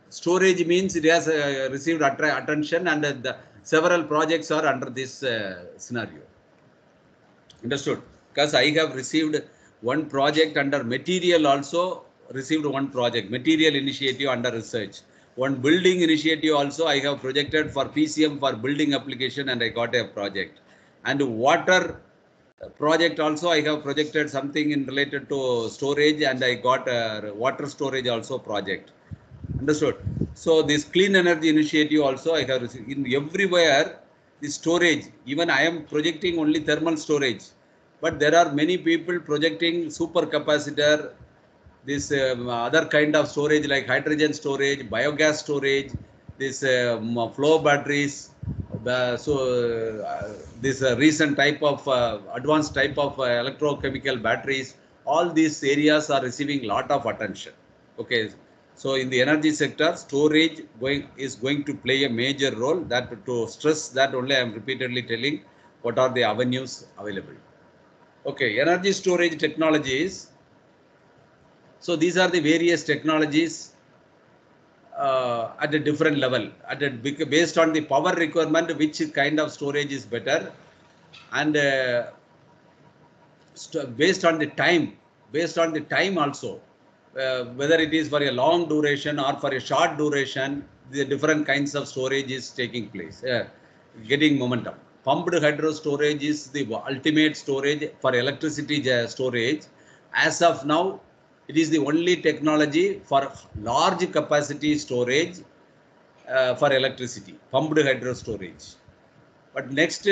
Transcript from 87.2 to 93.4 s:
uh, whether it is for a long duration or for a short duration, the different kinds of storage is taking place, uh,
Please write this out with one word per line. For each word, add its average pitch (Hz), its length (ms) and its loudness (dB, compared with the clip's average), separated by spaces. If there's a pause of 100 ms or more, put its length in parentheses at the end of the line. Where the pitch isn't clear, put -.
uh, 131 240 -2 (160)
whether 151 160 6
it 156 180 0
is 151 140 0
for 143 140 0
a 139 100 0
long 160 360 2
duration 147 520 0
or 139 160 0
for 139 180 -4
a 127 60 -4
short 151 380 0
duration, 143 640 0 (260)
the 135 140 -2
different 147 420 2
kinds 143 300 0
of 139 100 -4
storage 131 460 -2
is 131 180 -10
taking 120 380 -6
place, 85 340 -12
uh, 120 240 -2 (640)